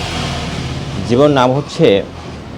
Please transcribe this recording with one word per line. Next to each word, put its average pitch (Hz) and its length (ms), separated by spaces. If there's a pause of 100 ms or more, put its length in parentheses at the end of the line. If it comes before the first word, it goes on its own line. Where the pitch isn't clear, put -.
(1080)
জীবাণুর 143 260
নাম 127 160
হচ্ছে 131 520 (540)